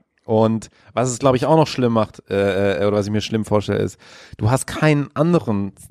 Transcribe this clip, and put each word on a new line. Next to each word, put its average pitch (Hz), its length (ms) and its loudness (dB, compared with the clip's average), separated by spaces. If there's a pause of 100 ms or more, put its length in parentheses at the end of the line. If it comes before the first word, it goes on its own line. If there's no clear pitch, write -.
(240)
Und 110 440 0 (240)
was 123 180 -2
es, 117 80 -8
glaub 135 180 2
ich, 123 100 -2
auch 156 100 4
noch 156 100 4
schlimm 120 280 -2
macht, 110 360 -2
äh, 98 520 0
äh, 101 40 2
oder 104 120 2
was 101 80 -2
ich 104 60 -4
mir 107 100 -2
schlimm 110 240 -4
vorstelle, 104 320 0
ist, 101 200 -4 (380)
du 110 140 0
hast 131 160 0
keinen 147 480 0
anderen 120 580 0 (180)